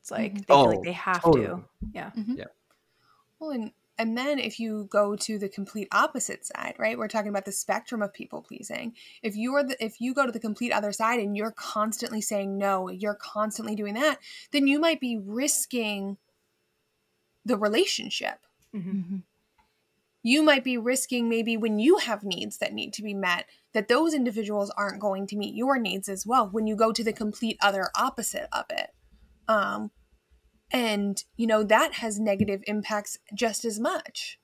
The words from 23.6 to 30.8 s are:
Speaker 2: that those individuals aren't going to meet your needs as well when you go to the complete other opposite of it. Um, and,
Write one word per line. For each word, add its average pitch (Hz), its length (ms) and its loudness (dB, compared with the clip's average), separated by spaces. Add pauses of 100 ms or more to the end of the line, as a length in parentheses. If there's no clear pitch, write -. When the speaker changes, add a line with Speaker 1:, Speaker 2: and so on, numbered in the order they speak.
Speaker 2:
that 208 140 0
those 311 260 4
individuals 208 560 0
aren't 202 300 -4
going 196 260 -2
to 208 100 -8
meet 202 180 -4
your 262 240 2
needs 190 300 -4
as 190 180 -6
well 233 220 4
when 220 180 -2
you 214 100 0
go 226 160 4
to 226 120 -2
the 220 80 0
complete 220 480 -4
other 196 340 2
opposite - 560 -2
of - 200 -2
it. - 200 -6 (580)
Um, 208 420 0 (840)
and, 208 500 0 (140)